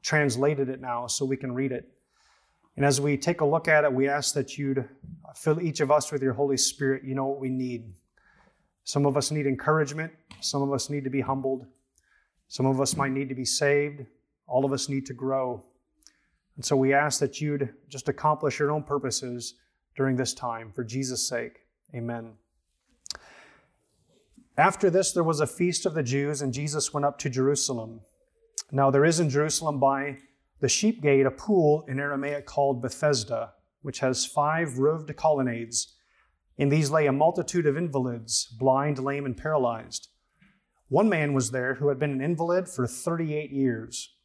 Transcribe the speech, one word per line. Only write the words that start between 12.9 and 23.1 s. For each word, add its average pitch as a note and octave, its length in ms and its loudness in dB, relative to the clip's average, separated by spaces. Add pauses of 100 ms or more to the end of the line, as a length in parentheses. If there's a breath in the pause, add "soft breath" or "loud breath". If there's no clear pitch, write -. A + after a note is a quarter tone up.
might C#3 160 -2
need C3+ 160 -4
to C3 80 -8
be B2+ 80 -8
saved. C#3+ 600 0 (420)
All C3 160 2
of C#3 80 2
us C3+ 160 -2
need C3+ 200 -4
to C3+ 60 -10
grow. B2+ 480 -2 (960 soft breath)
And C3+ 80 -14
so C#3+ 140 2
we C3+ 160 4
ask C#3+ 260 2
that - 220 -2
you'd D3 320 -2 (160)
just - 180 -10
accomplish D3+ 500 0
your D3 140 0
own D3+ 120 -2
purposes B2+ 720 -4 (420)
during C3+ 180 2
this B2+ 180 0
time. A2+ 380 -8
For B2 140 -6
Jesus' B2+ 420 -4
sake, A#2+ 320 -6 (360)
amen. A#2 380 -8 (2250 loud breath)